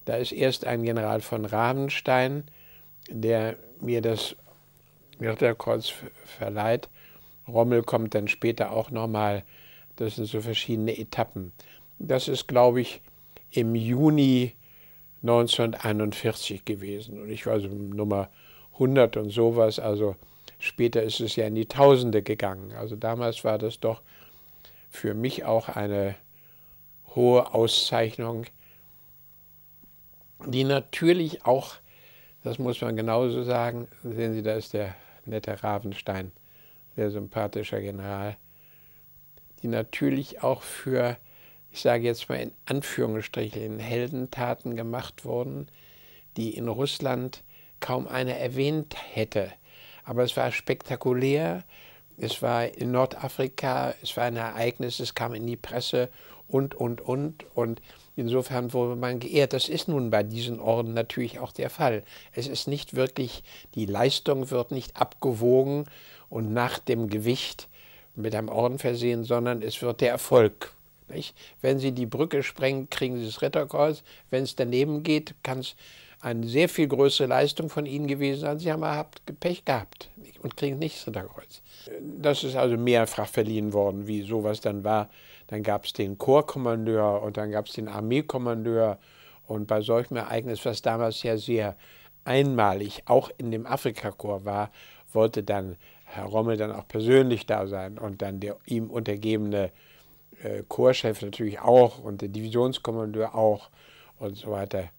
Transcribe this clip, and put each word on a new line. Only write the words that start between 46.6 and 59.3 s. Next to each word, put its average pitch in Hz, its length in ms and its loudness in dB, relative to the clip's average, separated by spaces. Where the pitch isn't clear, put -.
Russland 127 760 -4
kaum 127 280 -4
einer 127 300 -2
erwähnt 139 580 -2
hätte. 104 380 -2
Aber 120 200 0
es 123 120 0
war 127 160 0
spektakulär, 139 1120 0
es - 240 -6
war 120 240 0
in 123 140 -4
Nordafrika, 131 1120 -2
es - 160 -8
war 117 60 0
ein 120 120 0
Ereignis, 117 640 -4
es 120 140 -6
kam 117 220 -4
in 110 100 -8
die 117 120 -4
Presse 123 520 -2
und, 139 280 0
und, 120 260 -2
und. 143 440 -4
Und 117 260 -2
insofern 123 580 -2
wurde 123 220 0
man 123 240 -4
geehrt. 131 340 2